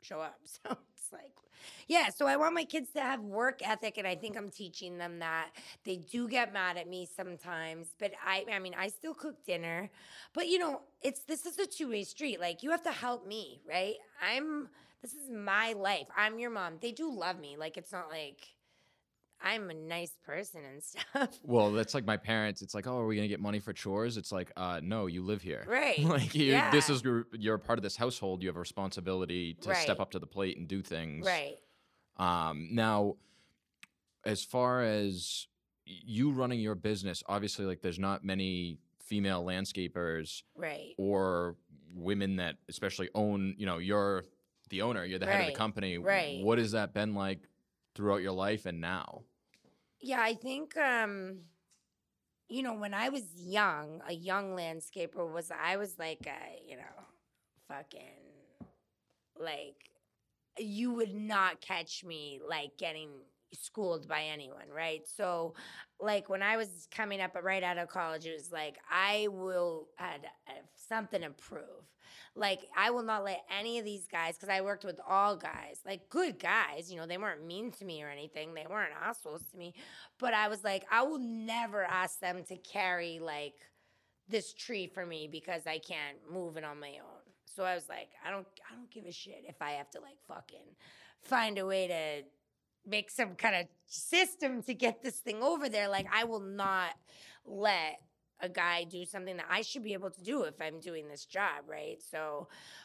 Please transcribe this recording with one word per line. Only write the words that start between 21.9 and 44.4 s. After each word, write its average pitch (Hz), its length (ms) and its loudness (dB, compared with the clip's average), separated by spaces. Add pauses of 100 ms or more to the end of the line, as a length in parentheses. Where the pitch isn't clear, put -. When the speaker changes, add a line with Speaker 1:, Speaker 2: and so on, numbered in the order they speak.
Speaker 2:
like 127 120 0
my 107 120 4
parents. 107 440 2
It's 98 120 -10
like, 107 140 -4
"Oh, 127 120 0
are 113 60 2
we 110 100 4
gonna 104 120 4
get 101 120 0
money 104 200 0
for 101 140 -6
chores?" 110 440 0
It's - 140 -6
like, 90 260 -2
"Uh, 90 260 -2
no, 101 220 0
you 90 180 -2
live 101 180 0
here." 76 280 -4
Speaker 1:
Right. 254 280 4
Speaker 2:
<laughs> - 20 -
Like, 151 360 4
you, 139 260 8
Speaker 1:
Yeah. - 80 4
Speaker 2:
this 147 200 8
is 127 140 4
your, 120 300 4
you're 107 220 2
a 98 40 -2
part 117 200 2
of 98 40 -4
this 101 120 -2
household. 98 480 0
You 92 60 2
have 80 60 -2
a 87 40 -4
responsibility 90 960 -2
to - 180 0
step 151 260 4
Speaker 1:
Right. - 0 -
Speaker 2:
up 95 120 0
to 95 80 -2
the - 80 -8
plate 98 300 -2
and 85 100 -6
do 98 160 0
things. 82 420 -4
Speaker 1:
Right. 156 320 0 (600)
Speaker 2:
Um, 82 540 2
now, 110 460 4 (1080)
as 104 180 0
far 127 400 4
as 104 640 0 (400)
y-, 87 60 -14 (120)
you 123 260 4
running 123 280 2
your 107 160 2
business, 95 520 0
obviously, 101 380 0
like, 92 160 -2
there's 87 180 0
not 98 240 2
many 92 560 0 (200)
female 98 460 2
landscapers 87 960 -2 (120)
Speaker 1:
Right. - 420 -8
Speaker 2:
or 95 600 4 (360)
women 98 440 2
that 85 200 0 (120)
especially 95 460 -2
own, 98 420 4
you 101 80 -4
know, 87 140 2
you're 101 460 4 (440)